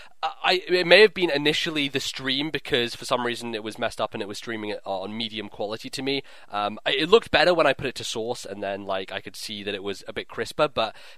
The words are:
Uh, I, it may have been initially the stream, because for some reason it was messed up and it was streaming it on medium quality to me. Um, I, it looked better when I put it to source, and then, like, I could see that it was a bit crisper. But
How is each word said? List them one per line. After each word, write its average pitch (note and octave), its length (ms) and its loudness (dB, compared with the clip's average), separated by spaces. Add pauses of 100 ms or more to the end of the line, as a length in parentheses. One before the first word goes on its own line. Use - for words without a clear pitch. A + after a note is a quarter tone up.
(220)
Uh, D#3+ 80 -2 (120)
I, F3+ 240 2
it F3+ 200 2
may F3+ 160 10
have G#3 100 8
been E3+ 160 0
initially D3 600 0
the C#3 120 -2
stream, C3+ 480 -2
because C3 460 -2
for - 100 -12
some B2 220 0
reason A#2 280 -4
it G#2+ 80 -4
was A2 160 -8
messed A#2 220 -4
up A2 140 -2
and A2 80 -4
it G2+ 40 -8
was G2+ 120 -8
streaming A2 320 -6
it G2+ 160 -6
on G2 280 -6
medium A2 360 -8
quality A2 400 -8
to - 100 -8
me. C3+ 220 -2 (280)
Um, G#2 360 -2
I, D3 60 2
it D#3 180 0
looked A3+ 200 6
better D#3 220 6
when D#3+ 140 6
I C3+ 80 6
put C3+ 140 -4
it A#2+ 80 -6
to - 80 -8
source, A#2+ 420 -6
and G2+ 160 -10
then, G2 240 -4
like, F#2+ 260 -4
I G2 80 -6
could G2+ 160 -14
see G#2 280 -10
that G2+ 100 -4
it F#2+ 80 -6
was G2 260 -6
a G#2+ 60 -10
bit G#2 140 -8
crisper. C3+ 380 -2
But A2+ 300 -2 (200)